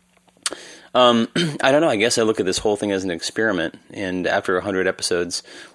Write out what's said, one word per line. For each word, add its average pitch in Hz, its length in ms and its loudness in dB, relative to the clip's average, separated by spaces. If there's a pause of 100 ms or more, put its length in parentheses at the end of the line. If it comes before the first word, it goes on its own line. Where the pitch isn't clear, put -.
(920)
um, 120 380 6
<clears throat> 165 300 -2
I 135 100 4
don't 147 100 4
know. 165 80 2
I 123 60 0
guess 107 220 0
I 117 60 2
look 110 160 2
at 101 60 0
this 92 120 0
whole 104 180 0
thing 104 160 -2
as 95 120 0
an 95 80 -4
experiment, 87 680 -2 (120)
and 92 360 -4
after 95 300 0
a 92 40 -2
hundred 92 260 0
episodes, 87 560 -2 (320)